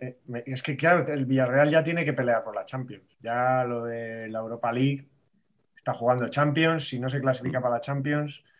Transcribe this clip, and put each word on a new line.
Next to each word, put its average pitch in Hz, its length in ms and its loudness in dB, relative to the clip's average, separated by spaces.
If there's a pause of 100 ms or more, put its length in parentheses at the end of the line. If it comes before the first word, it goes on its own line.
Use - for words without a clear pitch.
eh, 127 180 -12 (100)
me, 120 180 -6
es 135 160 -8
que, 143 140 -4
claro, 165 360 4
el 139 140 0
Villarreal 131 440 4
ya 160 120 6
tiene 165 220 0
que 147 80 0
pelear 120 320 2
por 104 100 -10
la 101 100 -6
Champions. 123 400 -10 (160)
Ya 123 440 2
lo 120 200 -2
de 113 440 -8
la 110 100 -6
Europa 117 340 -4
League, 139 360 0 (680)
está - 200 -6
jugando 120 340 2
Champions, 151 600 2
si 123 120 -6
no 127 80 -4
se 135 120 -4
clasifica 131 400 -2
para 123 160 0
la 117 40 -2
Champions, 143 640 -4 (160)